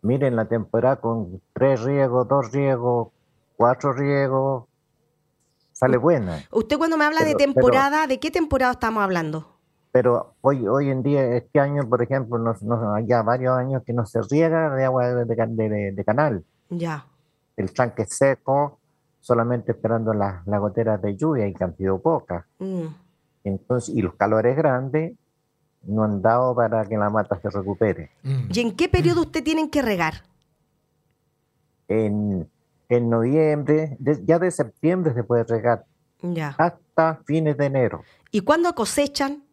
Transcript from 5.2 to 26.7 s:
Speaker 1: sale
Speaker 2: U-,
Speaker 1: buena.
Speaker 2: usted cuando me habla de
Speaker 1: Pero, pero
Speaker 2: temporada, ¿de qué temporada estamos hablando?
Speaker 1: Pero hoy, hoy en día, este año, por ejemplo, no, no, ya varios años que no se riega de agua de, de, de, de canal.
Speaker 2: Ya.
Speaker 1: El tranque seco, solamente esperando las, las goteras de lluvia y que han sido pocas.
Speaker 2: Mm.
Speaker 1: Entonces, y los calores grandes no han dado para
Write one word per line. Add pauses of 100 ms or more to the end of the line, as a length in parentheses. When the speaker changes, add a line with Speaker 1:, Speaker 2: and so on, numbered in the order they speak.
Speaker 1:
sale
Speaker 2:
U-,
Speaker 1:
buena.
Speaker 2:
usted
cuando
me
habla
de (100)
Speaker 1:
Pero,
pero
Speaker 2:
temporada,
¿de
qué
temporada
estamos
hablando? (340)
Speaker 1:
Pero
hoy,
hoy
en
día,
este
año,
por
ejemplo,
no,
no,
ya
varios
años
que
no
se
riega
de
agua
de,
de, (120)
de,
de
canal. (260)
Speaker 2:
Ya. (500)
Speaker 1:
El
tranque
seco, (440)
solamente
esperando
las,
las
goteras
de
lluvia
y
que
han
sido
pocas. (140)
Speaker 2:
Mm. (600)
Speaker 1:
Entonces,
y
los
calores
grandes (680)
no
han
dado
para